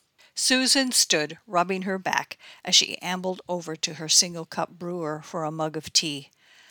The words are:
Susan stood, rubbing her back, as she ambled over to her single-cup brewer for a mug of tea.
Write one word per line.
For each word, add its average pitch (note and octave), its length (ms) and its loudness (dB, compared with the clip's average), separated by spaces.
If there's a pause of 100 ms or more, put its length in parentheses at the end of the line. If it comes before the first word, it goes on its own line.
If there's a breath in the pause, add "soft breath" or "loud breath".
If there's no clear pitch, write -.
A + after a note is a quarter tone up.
(340 soft breath)
Susan B3+ 560 4
stood, D#3+ 560 2
rubbing F#3 360 2
her F#3+ 160 -2
back, - 380 -2 (280 loud breath)
as F#3+ 100 0
she - 260 2
ambled F#3 480 -4
over E3 280 -6
to E3 180 -6
her D#3 140 -8
single-cup E3+ 640 2
brewer E3+ 520 -6
for D#3+ 220 -6
a D3+ 80 -4
mug D#3+ 240 -4
of - 160 -8
tea. C#3+ 380 -2 (400 soft breath)